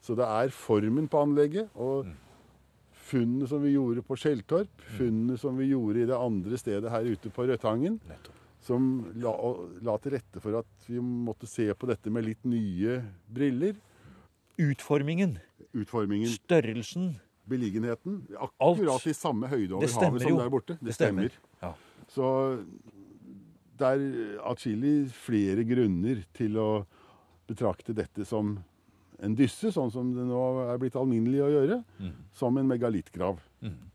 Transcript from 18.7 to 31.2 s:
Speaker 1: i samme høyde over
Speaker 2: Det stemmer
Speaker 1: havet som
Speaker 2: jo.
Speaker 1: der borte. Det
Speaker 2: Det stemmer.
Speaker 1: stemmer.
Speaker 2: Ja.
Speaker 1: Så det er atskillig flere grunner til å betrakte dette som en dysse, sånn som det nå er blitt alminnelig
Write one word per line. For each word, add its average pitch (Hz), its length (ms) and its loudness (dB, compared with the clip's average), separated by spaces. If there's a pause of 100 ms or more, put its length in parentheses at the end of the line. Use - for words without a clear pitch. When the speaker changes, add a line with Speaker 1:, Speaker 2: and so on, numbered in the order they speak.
Speaker 1:
i 156 60 0
samme 127 360 -2
høyde 110 240 -2
over 95 80 -2
Speaker 2:
Det 120 100 2
stemmer 117 160 2 (120)
Speaker 1:
havet 120 40 -2
som - 80 2
Speaker 2:
jo. - 80 6
Speaker 1:
der - 120 0
borte. 147 280 -2
Det - 80 -14
Speaker 2:
Det - 80 -4
stemmer. 98 340 2
Speaker 1:
stemmer. - 20 -2 (320)
Speaker 2:
Ja. 87 120 -8 (340)
Speaker 1:
Så 131 560 0 (1120)
det 135 100 2
er 127 640 0
atskillig 131 640 2
flere 104 520 2
grunner 113 680 2
til 107 240 -2
å 107 300 0 (640)
betrakte 110 460 -4
dette 104 320 -4
som 104 380 -2 (580)
en 104 140 -2
dysse, 143 360 2
sånn 131 200 -2
som 123 220 -2
det 123 120 -4
nå 127 460 0
er 123 60 -2
blitt 127 180 -2
alminnelig 127 460 2